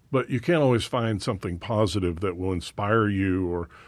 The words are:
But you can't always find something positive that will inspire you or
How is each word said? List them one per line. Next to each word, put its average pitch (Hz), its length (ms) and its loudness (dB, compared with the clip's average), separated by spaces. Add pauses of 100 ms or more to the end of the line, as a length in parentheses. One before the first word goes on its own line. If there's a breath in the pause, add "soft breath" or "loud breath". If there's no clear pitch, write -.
(120)
But 127 180 0
you 127 100 -2
can't 165 240 2
always 123 220 4
find 113 360 -2
something 95 380 -4
positive 95 640 0
that 92 160 -2
will 92 160 -2
inspire 104 560 0
you 95 380 0
or 87 200 -4 (200 loud breath)